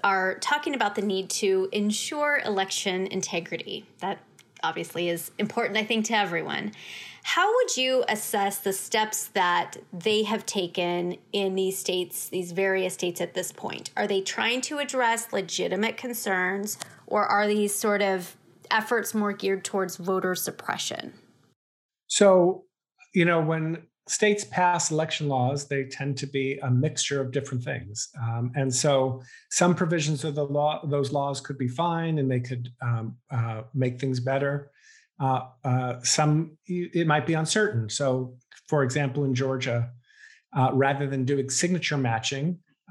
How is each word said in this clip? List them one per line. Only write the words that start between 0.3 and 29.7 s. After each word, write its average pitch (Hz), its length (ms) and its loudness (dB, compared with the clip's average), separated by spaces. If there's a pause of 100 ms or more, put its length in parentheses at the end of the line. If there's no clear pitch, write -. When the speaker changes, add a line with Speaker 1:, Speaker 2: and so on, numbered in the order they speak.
Speaker 1:
talking 294 360 -2
about 214 200 0
the 208 80 -2
need 190 260 -2 (140)
to 190 300 2
ensure 214 720 0
election 190 640 -2 (120)
integrity. 170 640 -6 (140)
That 190 200 -6 (440)
obviously 170 460 -4
is 170 300 -4
important, 214 380 -2
I 214 80 0
think, 220 220 0
to 233 80 0
everyone. 170 580 -2 (500)
How 370 340 2
would 508 200 2
you 262 320 2
assess 202 500 0
the 196 140 -2
steps 214 640 -2
that 175 420 2 (160)
they 214 300 0 (100)
have 208 140 -2
taken 175 720 -2 (160)
in 196 240 0
these 190 200 0
states, 180 520 -4
these 175 240 -4
various 190 420 0
states 175 260 -4
at 175 140 -4
this 180 180 -4
point? - 440 -10
Are 208 100 0
they 196 160 0
trying 226 400 -2
to 294 160 -6
address 247 540 0
legitimate 190 640 0
concerns, 202 840 -2 (280)
or 208 180 2
are 208 220 4
these 208 280 2
sort 208 280 2
of 185 340 0 (340)
efforts 220 440 0
more 208 180 2
geared 196 320 -2
towards 190 320 -2
voter 185 380 0
suppression? - 800 -6 (920)
Speaker 2:
So, 185 580 6 (500)
you 170 100 6
know, 170 160 6
when 160 420 0 (260)
states 208 360 2
pass 175 480 2
election 156 360 0
laws, 139 380 0
they 139 160 -2 (160)
tend 139 200 -2
to 143 100 -6
be 135 340 -2
a 131 80 -2
mixture 135 500 2
of 123 120 -4
different 127 320 -4
things. 104 440 -8 (140)
Um, 117 320 -2
and 135 180 0
so 131 480 2 (300)
some 175 240 4